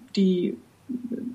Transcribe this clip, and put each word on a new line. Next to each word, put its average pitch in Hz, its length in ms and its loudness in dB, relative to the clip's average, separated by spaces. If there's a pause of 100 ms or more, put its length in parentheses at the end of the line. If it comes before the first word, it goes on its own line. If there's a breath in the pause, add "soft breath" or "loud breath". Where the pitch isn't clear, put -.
(140)
die, 185 420 4 (800)